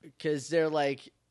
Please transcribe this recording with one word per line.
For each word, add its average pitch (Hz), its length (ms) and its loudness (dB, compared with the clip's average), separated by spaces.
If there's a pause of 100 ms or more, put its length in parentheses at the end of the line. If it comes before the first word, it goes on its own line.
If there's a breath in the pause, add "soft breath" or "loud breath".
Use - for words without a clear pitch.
(200)
'cause 143 300 -2
they're 160 200 2
like, 143 380 0 (240)